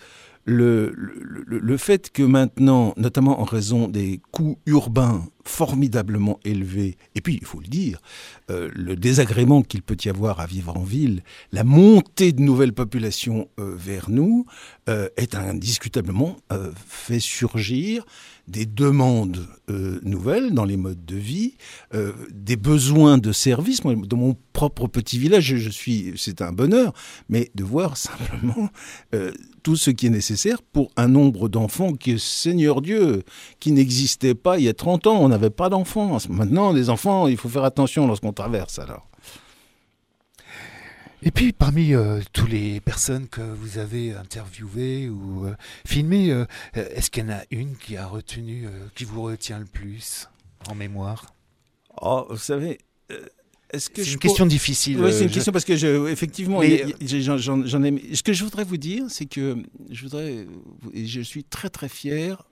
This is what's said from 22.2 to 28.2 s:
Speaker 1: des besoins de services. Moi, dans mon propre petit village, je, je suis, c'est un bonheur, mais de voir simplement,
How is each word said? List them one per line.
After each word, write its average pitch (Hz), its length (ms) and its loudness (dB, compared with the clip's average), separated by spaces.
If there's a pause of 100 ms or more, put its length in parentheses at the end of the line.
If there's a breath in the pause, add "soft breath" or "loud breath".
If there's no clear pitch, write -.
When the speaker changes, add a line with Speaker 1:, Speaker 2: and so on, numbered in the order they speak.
Speaker 1:
des 101 240 -4
besoins 147 600 6
de 107 160 2
services. 151 520 0
Moi, 131 100 0
dans 104 240 -4
mon 127 180 0 (160)
propre 143 360 -2
petit - 300 -4
village, 165 260 4
je, 131 120 0
je 110 140 -4
suis, 104 460 -4
c'est - 260 -8
un 87 100 -4
bonheur, 170 400 2 (360 loud breath)
mais 117 260 -2
de 101 100 -6
voir 131 320 -2
simplement, 123 720 -4 (460 loud breath)